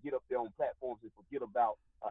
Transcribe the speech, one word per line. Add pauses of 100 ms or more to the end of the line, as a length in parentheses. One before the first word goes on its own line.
get
up
there
on
platforms
and
forget
about, (260)
uh,